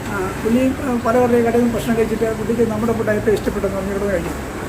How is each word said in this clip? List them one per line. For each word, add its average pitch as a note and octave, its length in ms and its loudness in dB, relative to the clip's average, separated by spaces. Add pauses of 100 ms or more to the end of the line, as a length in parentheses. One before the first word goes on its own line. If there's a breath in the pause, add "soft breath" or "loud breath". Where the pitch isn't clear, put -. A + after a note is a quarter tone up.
(120)
ആ, - 20 -4 (300)
പുള്ളി, A#3+ 200 2 (200)
ആ, B3 120 0 (120)
പല A3+ 120 4
പേരുടെ A#3+ 280 4
കടയിൽ A#3+ 160 4
നിന്ന് A#3 120 0
ഭക്ഷണം A3+ 240 0
കഴിച്ചിട്ട് A3 300 0 (100)
പുള്ളിക്ക് A3+ 320 2
നമ്മുടെ A3 280 0
ഫുഡ് G#3+ 180 0
ഏറ്റവും G#3 200 2
ഇഷ്ടപ്പെട്ടെന്ന് F#3+ 400 -2
പറഞ്ഞ് G3 160 -4
ഇവിടുന്ന് G3+ 220 -2
കഴിക്കും. E3+ 220 -4 (300)